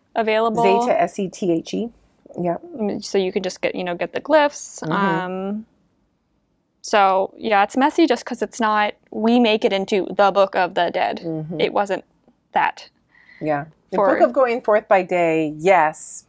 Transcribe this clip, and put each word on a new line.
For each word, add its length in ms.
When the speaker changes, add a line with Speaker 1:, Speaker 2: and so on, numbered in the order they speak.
Speaker 1:
available? 680
Speaker 2:
Zeta, 180
S 180
E 100
T 240
H 220
E. 160
Yeah. 160
Speaker 1:
Mm, 280
so 140
you 140
can 100
just 180
get, 140
you 100
know, 100
get 180
the 80
glyphs. 640
Speaker 2:
Mm-hmm. 100
Speaker 1:
Um, 760
so, 540
yeah, 280
it's 120
messy 300
just 180
'cause 180
it's 180
not, 340
we 300
make 240
it 80
into 340
the 140
Book 240
of 200
the 160
Dead. 340
Speaker 2:
Mm-hmm. 360
Speaker 1:
It 120
wasn't 320
that. 360
Speaker 2:
Yeah. 260
The 60
Speaker 1:
For 180
Speaker 2:
Book 140
of 40
Going 280
Forth 280
by 140
Day, 560
yes, 720